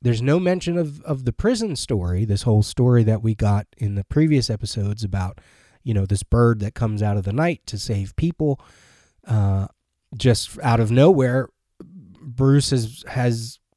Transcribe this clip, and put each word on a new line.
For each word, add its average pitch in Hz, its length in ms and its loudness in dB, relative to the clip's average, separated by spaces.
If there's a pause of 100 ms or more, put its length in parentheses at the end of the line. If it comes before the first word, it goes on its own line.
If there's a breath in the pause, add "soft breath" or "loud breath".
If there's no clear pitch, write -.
there's 120 200 0
no 143 160 2
mention 180 380 -2
of, 151 260 -4
of 135 220 -6
the 120 80 -2
prison 214 440 -2
story, 92 480 -2
this 104 180 -2
whole 107 200 4
story 123 420 4
that 110 180 0
we 110 120 0
got 104 320 0 (120)
in 101 160 -4
the 98 100 -4
previous 151 460 0
episodes 104 520 -4
about, 95 380 -6 (420 soft breath)
you 117 120 -4
know, 98 100 2
this 98 180 -2
bird 117 380 2
that 101 140 -6
comes 107 280 -2
out 104 140 0
of 95 80 -2
the 98 80 -4
night 160 340 -2
to 107 120 -10
save 98 380 -6
people. 156 440 -2 (680 soft breath)
Uh, 98 420 0 (480)
just - 440 0
out 117 200 2
of 110 100 0
nowhere, 131 580 4 (320)
Bruce 135 880 0
has, 120 380 -2
has 120 500 -4 (180)